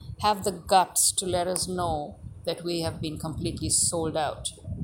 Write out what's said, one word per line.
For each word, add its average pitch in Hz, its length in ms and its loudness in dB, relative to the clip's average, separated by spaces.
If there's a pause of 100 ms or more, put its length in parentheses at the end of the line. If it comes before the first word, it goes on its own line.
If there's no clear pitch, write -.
(220)
Have 208 220 4
the 208 80 0
guts 175 600 4
to - 120 -4
let 175 220 2
us 180 200 0
know 170 500 -2 (280)
that 170 180 -2
we 170 180 0
have 160 200 -2
been 156 160 -4
completely 160 520 -4
sold 160 480 2
out 147 320 -2 (340)